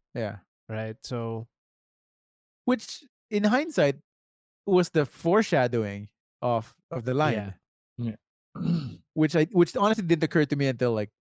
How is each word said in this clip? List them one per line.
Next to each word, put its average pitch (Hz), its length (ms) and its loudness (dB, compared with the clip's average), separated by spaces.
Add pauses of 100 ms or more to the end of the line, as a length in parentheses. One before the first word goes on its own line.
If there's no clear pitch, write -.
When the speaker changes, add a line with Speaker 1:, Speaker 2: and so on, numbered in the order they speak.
(140)
Speaker 1:
Yeah. 107 240 -6 (320)
Speaker 2:
Right. 110 340 -6
So 117 440 -6 (1160)
Speaker 1:
Which, - 380 -4 (260)
in 208 140 0
hindsight, 208 540 2 (680)
was 180 240 2
the 147 160 2
foreshadowing 120 1040 0 (320)
of, 117 320 -2 (180)
of 123 140 -6
the 127 80 -2
line. 117 400 0 (440)
Speaker 2:
Yeah. 117 160 -6 (440)
Speaker 3:
Yeah. 160 300 -2 (100)
<clears throat> - 160 -20
Speaker 1:
Which 156 220 0
I, 156 160 4
which 175 260 2
honestly 214 260 2
didn't 165 220 2
occur 156 200 2
to 143 120 -2
me 139 100 0
until, 123 260 0
like, 107 160 -4 (120)